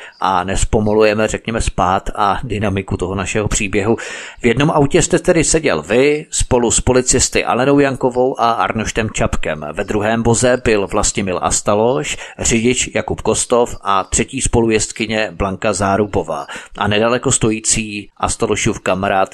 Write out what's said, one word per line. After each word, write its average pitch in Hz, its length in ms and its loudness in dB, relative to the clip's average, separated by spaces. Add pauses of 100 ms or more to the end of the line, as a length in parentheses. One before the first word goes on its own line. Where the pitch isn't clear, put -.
(200)
a 90 240 0
nespomalujeme, 107 840 2
řekněme, 110 340 -6
spád 95 540 -2
a 98 280 0
dynamiku 98 540 -4
toho 92 180 -4
našeho 104 320 -2
příběhu. 104 500 0 (440)
V - 40 2
jednom 127 260 4
autě 151 300 4
jste 165 180 2
tedy 165 240 2
seděl 131 380 0
vy 143 480 2
spolu 120 420 2
s - 100 2
policisty 123 640 2
Alenou 135 340 2
Jankovou 131 640 0
a 117 100 4
Arnoštem 107 640 -2
Čapkem. 78 600 -2
Ve 95 100 -6
druhém 107 400 0
voze 120 400 2
byl 104 240 2
Vlastimil 95 540 -2
Astaloš, 110 760 0 (220)
řidič 120 560 0
Jakub - 260 -4
Kostov 117 600 0
a 98 220 0
třetí - 380 -2
spolujezdkyně 110 880 0
Blanka 95 420 -4
Zárubová 98 760 -2 (300)
a 104 100 -2
nedaleko 117 440 0
stojící 110 880 -2
Astalošův - 640 -2
kamarád 95 540 0